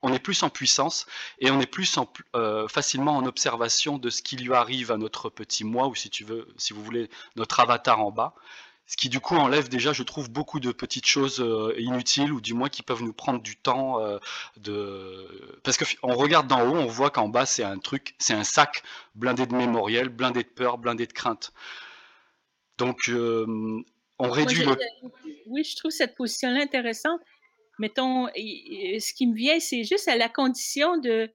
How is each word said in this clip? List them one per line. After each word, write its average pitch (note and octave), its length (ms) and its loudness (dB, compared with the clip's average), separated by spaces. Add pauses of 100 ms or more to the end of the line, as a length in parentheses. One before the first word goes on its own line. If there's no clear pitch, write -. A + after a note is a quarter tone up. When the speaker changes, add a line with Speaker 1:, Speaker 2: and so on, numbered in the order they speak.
Speaker 1:
on B2+ 100 2
est C3 60 2
plus F#3 240 -2
en E3+ 80 2
puissance - 560 0 (320)
et C3 140 4
on C3+ 80 4
est B2+ 80 2
plus - 320 -2
en, B2+ 120 -4 (240)
euh, G#2+ 320 0
facilement C#3+ 480 0
en C3 120 0
observation B2 720 0
de A#2+ 100 -2
ce - 140 -6
qui - 120 -6
lui B2 200 0
arrive A#2+ 360 2
à A2 60 2
notre A2 320 -6
petit - 340 -6
moi, A#2 220 0
ou C3 80 -2
si G#2 160 -8
tu - 140 -8
veux, A2 240 -8 (100)
si - 160 -4
vous G#2+ 100 -12
voulez, A2+ 240 -4 (280)
notre A2+ 240 -2
avatar A#2 400 6
en G#2 100 2
bas. A2+ 240 -2 (540)
Ce - 100 -8
qui, C3+ 120 0
du C3 100 0
coup, - 160 0
enlève C#3+ 320 6
déjà, B2+ 260 0
je C3 100 -2
trouve, C3 260 -8
beaucoup C#3+ 300 -4
de B2 120 -2
petites - 360 -4
choses, C3+ 320 2
euh, A2+ 400 0
inutiles, B2 520 0
ou C3+ 80 -2
du A2+ 140 -6
moins B2 160 0
qui - 140 -12
peuvent A#2+ 180 -2
nous A#2 120 -6
prendre B2 280 -2
du A2 160 -12
temps, C3 420 0
euh, G#2 200 -2 (380)
de... G2 1040 -10
Parce C3 120 2
que D#3+ 100 0
fi-, - 180 -4
on B2+ 100 2
regarde D3 340 4
d'en B2+ 140 6
haut, B2+ 140 4
on D#3+ 100 4
voit A#2+ 240 2
qu'en A2+ 180 0
bas, B2 200 2
c'est - 160 0
un G2 160 -4
truc, - 400 -8
c'est - 160 2
un G#2+ 80 0
sac - 400 2 (320)
blindé B2 320 0
de A#2 80 -2
mémoriel, A#2 540 2
blindé B2 340 -2
de - 60 -8
peur, B2 280 0
blindé A#2+ 300 -2
de - 60 -18
crainte. - 380 -4 (1300)
Donc, B2 320 -2
euh, A#2 360 0 (760)
on B2+ 80 0
Speaker 2:
Moi, B2 80 -2
Speaker 1:
réduit B3 260 2
Speaker 2:
je, C#3 80 4
Speaker 1:
le C3 60 6
Speaker 2:
je, B3 560 -10 (160)
oui, C4+ 160 -2
je - 140 -6
trouve D#4 140 -4
cette C4 240 0
position-là B3 460 0
intéressante. C#4 600 -2 (580)
Mettons, B3+ 560 0
et, G3+ 600 -6
et A3 40 -2
ce - 160 -6
qui C4 100 2
me A#3 100 4
vient, C#4+ 240 4
c'est B3 240 -2
juste F#4 240 2
à C#4 80 4
la A#3 140 2
condition C#4 680 2
de A3+ 380 0